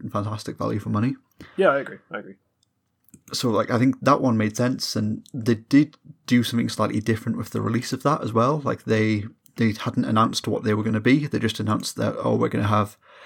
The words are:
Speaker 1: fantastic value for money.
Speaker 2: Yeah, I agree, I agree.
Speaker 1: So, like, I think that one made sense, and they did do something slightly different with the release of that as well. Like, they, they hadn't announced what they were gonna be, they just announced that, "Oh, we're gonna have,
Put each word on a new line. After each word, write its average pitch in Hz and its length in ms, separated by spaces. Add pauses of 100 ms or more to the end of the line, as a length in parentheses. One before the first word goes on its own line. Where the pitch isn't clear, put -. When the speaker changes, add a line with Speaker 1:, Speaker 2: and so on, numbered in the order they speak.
(120)
Speaker 1:
fantastic 104 440
value 113 220
for 110 120
money. 113 260 (400)
Speaker 2:
Yeah, 185 140
I 139 100
agree, 98 180 (120)
I - 100
agree. 98 160 (960)
Speaker 1:
So, - 180
like, 107 200
I 117 80
think 131 240
that 135 180
one 123 180
made 107 180
sense, - 400
and 107 380
they 117 220
did 143 400 (300)
do 123 160
something 117 260
slightly 110 320
different 113 380
with 113 120
the 110 100
release 113 320
of - 100
that 151 200
as 110 100
well. 127 280
Like, 120 240
they, 110 400 (320)
they 113 160
hadn't 120 340
announced 110 420
what - 160
they 107 100
were 107 100
gonna 110 160
be, 139 260
they - 120
just 110 220
announced 107 360
that, 113 220
"Oh, 120 180
we're 120 120
gonna 117 200
have, 107 280 (300)